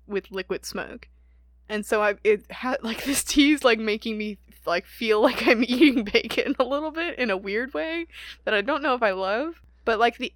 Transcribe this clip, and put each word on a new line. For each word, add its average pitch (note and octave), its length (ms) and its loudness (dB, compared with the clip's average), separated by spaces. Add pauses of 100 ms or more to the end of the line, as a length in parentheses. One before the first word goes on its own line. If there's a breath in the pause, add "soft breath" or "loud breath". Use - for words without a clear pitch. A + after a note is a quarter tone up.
with G3+ 240 -6
liquid F#3+ 340 -6
smoke. - 440 -12 (600)
And G#3+ 160 -6
so G#3+ 180 0
I, G#3 120 2 (100)
it G#3 260 2
ha-, - 280 -4
<laughs> - 40 -12
like, A3+ 220 -6
this C4+ 200 0
tea C#4+ 280 4
is, D4 120 0
like, A#3 140 4
making A3 400 -4
me, G#3+ 200 -6 (280)
like, E3+ 200 -2
feel G#3+ 360 0
like B3 240 2
I'm B3 180 4
<laughs> A3 40 0
eating B3 360 4
bacon - 540 0
a C4 60 0
little C#4+ 260 -2
bit E4 280 -6
in B3 120 -2
a F#3+ 60 0
weird G#3 380 -6
way D#4+ 320 -4 (380 loud breath)
that G#3 100 0
I G#3 80 4
don't C#4 200 -2
know C4+ 120 2
if A#3+ 80 -2
I G#3+ 100 4
love. G#3 480 -4 (240)
But, A3+ 140 2
like, A#3 200 2
the B3 180 -6